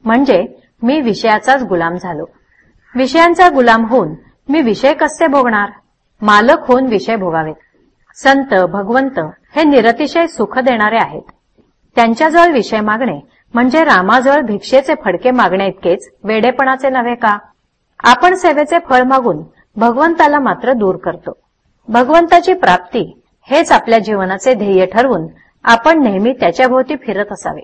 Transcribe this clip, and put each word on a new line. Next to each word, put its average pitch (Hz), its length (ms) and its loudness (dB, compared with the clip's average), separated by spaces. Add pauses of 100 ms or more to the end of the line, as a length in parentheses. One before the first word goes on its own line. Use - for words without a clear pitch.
म्हणजे 233 560 0 (220)
मी 285 180 0
विषयाचाच 233 600 -2
गुलाम 175 320 -4
झालो. 165 300 -10 (720)
विषयांचा 330 540 2
गुलाम 233 360 2
होऊन 208 300 -2 (340)
मी 311 120 0
विषय 254 320 0
कसे 311 340 -2
भोगणार? 240 420 0 (520)
मालक 214 460 4
होऊन 254 180 2
विषय 220 300 -2
भोगावेत. 160 400 -6 (600)
संत, 269 380 0 (160)
भगवंत 233 500 -4 (360)
हे 311 80 0
निरतिशय 285 640 2
सुख - 320 -4
देणारे 226 380 0
आहेत. 156 240 -6 (760)
त्यांच्याजवळ 311 560 2
विषय 220 280 -2
मागणे 214 400 -4 (340)
म्हणजे 254 300 2
रामाजवळ 254 580 2
भिक्षेचे 254 520 -2 (120)
फडके 196 260 -2
मागण्या 196 360 0
इतकेच 180 420 -4 (140)
वेडेपणाचे 254 640 -2
नव्हे 240 260 -2
का? 220 220 -2 (680)
आपण 359 320 4
सेवेचे 311 440 0
फळ 262 220 0
मागून 254 420 0 (320)
भगवंताला 294 640 2
मात्र 240 340 -2
दूर 196 240 0
करतो. - 420 -10 (480)
भगवंताची 330 680 2
प्राप्ती 202 680 -2 (220)
हेच 311 280 0
आपल्या 226 280 2
जीवनाचे 196 540 -2
ध्येय 196 320 0
ठरवून 196 420 -2 (360)
आपण 302 400 2
नेहमी 214 300 0
त्याच्याभोवती 254 640 0
फिरत 202 360 -8
असावे. 156 320 -12